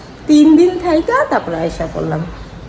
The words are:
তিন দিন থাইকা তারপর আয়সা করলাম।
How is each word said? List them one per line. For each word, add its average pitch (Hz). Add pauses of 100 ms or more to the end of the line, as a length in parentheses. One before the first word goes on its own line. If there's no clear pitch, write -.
(280)
তিন 302 (120)
দিন 359 (120)
থাইকা 339 (140)
তারপর 202 (100)
আয়সা 165
করলাম। 160 (480)